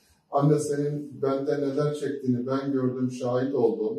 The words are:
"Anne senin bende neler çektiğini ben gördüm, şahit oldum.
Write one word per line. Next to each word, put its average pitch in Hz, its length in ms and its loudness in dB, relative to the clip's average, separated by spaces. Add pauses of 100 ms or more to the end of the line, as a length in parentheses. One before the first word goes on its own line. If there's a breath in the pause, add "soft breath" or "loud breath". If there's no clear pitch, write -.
(300 soft breath)
"Anne 147 280 4
senin 143 640 -2
bende 139 360 0
neler 147 360 0
çektiğini 127 520 -2
ben 135 260 -2
gördüm, 127 380 0
şahit 127 440 0
oldum. 107 440 0